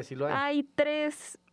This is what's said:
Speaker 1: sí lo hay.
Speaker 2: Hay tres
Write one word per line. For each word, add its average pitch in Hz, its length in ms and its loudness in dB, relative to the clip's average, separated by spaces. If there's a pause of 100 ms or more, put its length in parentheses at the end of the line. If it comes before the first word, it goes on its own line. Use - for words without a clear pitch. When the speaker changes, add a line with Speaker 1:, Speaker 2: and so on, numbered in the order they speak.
Speaker 1:
sí 131 120 -8
lo 135 120 0
hay. 151 100 0
Speaker 2:
Hay 285 260 2 (140)
tres 302 640 0 (140)